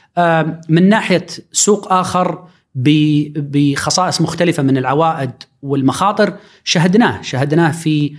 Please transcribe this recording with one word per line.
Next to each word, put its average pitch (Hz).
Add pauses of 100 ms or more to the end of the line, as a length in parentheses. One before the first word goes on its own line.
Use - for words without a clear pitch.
(180)
آه، 165
من 170
ناحية 214 (260)
سوق 202
آخر 180 (280)
ب-، 151
بخصائص 143
مختلفة 165
من 135
العوائد 139 (300)
والمخاطر، 143 (300)
شهدناه، 180
شهدناه 147
في 147